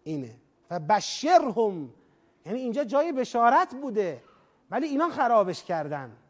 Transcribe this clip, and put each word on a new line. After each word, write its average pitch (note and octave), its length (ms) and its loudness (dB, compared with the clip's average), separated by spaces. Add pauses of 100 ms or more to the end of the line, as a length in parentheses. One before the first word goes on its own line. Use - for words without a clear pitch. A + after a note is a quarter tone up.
اینه. C3+ 320 -8 (340)
«و F3 80 -6
بشرهم»، G#3 1160 0 (520)
یعنی A3 140 -6
اینجا B3+ 240 -2
جای C#4+ 280 0
بشارت B3+ 640 2
بوده G#3 480 -4 (480)
ولی B3+ 160 -2
اینا D4 220 0
خرابش A#3+ 560 2
کردن. C#3+ 520 -6 (140)